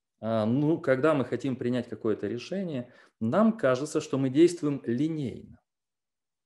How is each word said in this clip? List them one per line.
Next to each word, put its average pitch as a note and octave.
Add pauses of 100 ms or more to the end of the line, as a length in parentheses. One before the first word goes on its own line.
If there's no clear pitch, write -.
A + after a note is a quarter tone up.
(220)
а, A2
ну, D3
когда C3+
мы C3+
хотим B2+
принять B2
какое-то G#2+
решение, D3+ (300)
нам G3+
кажется, C#3
что C3+
мы C3+
действуем D3
линейно, C#3+ (840)